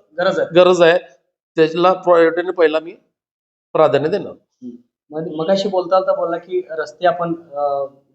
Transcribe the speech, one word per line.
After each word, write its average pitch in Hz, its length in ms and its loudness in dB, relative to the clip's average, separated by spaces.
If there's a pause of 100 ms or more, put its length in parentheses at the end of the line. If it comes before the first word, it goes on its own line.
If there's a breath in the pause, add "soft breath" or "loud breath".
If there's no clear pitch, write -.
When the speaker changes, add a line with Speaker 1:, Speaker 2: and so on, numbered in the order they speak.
(180)
Speaker 1:
गरज 175 220 -2
आहे. 135 160 -4
Speaker 2:
गरज 180 260 6
आहे, 175 180 4 (560)
त्याला 165 380 2
प्रायोरिटीने 175 580 2
पहिला 160 280 2
मी 165 120 -10 (840)
प्राधान्य 147 360 2
देणार. 185 220 -6
Speaker 1:
हम्म. - 440 -20 (380)
मग, 160 220 -10
मगाशी 196 340 -2
बोलता 185 300 0
बोलता 190 160 -2
बोलला 170 220 -4
की 180 320 -8
रस्ते 156 380 -6
आपण, 170 260 -2 (200)
अ, 139 320 -4 (300)